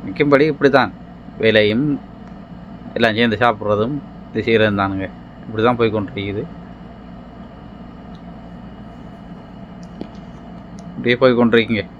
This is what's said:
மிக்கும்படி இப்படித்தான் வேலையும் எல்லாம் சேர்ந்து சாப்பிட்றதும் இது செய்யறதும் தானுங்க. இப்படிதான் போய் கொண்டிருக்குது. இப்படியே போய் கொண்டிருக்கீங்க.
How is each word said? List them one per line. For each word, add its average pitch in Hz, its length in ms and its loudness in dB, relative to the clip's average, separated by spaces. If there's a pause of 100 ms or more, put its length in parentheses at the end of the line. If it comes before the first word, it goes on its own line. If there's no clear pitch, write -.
மிக்கும்படி 143 360 4
இப்படித்தான் 139 520 4 (440)
வேலையும் 110 640 4 (920)
எல்லாம் 110 220 4
சேர்ந்து 113 220 4
சாப்பிட்றதும் 107 580 2 (380)
இது 110 140 0
செய்யறதும் 107 340 4
தானுங்க. 95 280 -2 (360)
இப்படிதான் 113 320 2
போய் 113 160 2
கொண்டிருக்குது. 101 500 -4 (4000)
இப்படியே 120 200 2
போய் 127 180 6
கொண்டிருக்கீங்க. 113 520 4 (140)